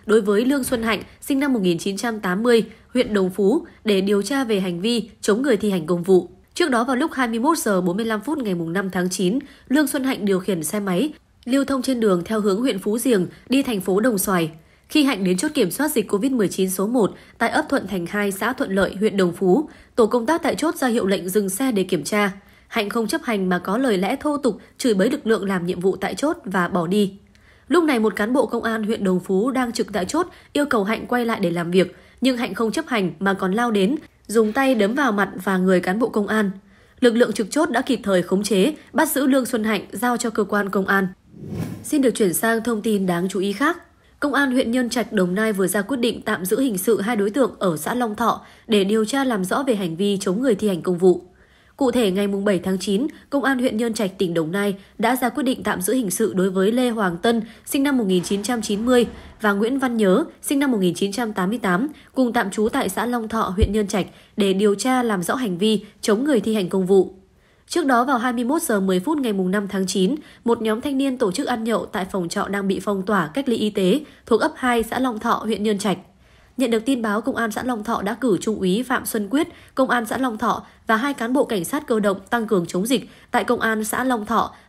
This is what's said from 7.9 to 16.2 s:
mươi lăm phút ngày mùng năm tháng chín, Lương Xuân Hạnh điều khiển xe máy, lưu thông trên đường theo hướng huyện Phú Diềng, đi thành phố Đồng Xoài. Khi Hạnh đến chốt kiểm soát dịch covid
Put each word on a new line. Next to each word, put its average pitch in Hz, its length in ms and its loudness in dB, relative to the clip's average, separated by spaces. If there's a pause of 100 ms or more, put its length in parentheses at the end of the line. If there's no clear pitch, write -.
mươi 226 100 -2
lăm 220 140 -2
phút 285 180 -4
ngày 214 160 -2
mùng 165 180 -4
năm 196 180 -2
tháng 185 200 -2
chín, 190 280 0 (300)
Lương 285 180 4
Xuân 269 180 -4
Hạnh 247 200 -2
điều 196 160 2
khiển 185 220 -4
xe 208 180 -4
máy, 202 320 0 (320)
lưu 269 200 0
thông 269 180 -2
trên 254 180 -2
đường 190 240 2
theo 220 160 -2
hướng 202 200 0
huyện 240 180 0
Phú 208 200 -2
Diềng, 220 280 2 (220)
đi 269 140 2
thành 233 180 -2
phố 190 200 0
Đồng 226 180 2
Xoài. 180 320 0 (380)
Khi 302 160 2
Hạnh 254 200 0
đến 180 120 2
chốt 294 180 -2
kiểm 185 160 2
soát - 180 -2
dịch 208 200 0
covid 220 240 0